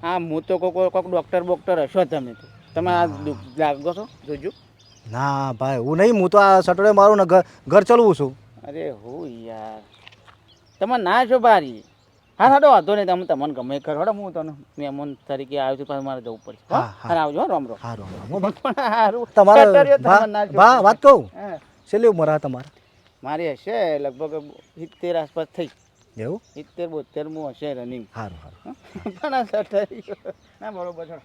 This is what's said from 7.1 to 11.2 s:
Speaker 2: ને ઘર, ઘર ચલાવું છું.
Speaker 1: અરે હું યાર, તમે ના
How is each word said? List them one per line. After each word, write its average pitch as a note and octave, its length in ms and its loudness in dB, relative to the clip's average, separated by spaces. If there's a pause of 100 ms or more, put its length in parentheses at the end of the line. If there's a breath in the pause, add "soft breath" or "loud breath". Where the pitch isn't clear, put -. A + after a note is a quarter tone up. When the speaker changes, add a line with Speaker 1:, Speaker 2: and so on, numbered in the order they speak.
Speaker 2:
ને G3 80 2
ઘર, F3+ 180 4 (260 soft breath)
ઘર F#3+ 140 6
ચલાવું A3+ 320 4
છું. C#3 220 -6 (300)
Speaker 1:
અરે D3+ 240 -10
હું A#2+ 540 -16
યાર, A2 360 -16 (1000)
તમે A#3+ 180 -4
ના G#3+ 260 0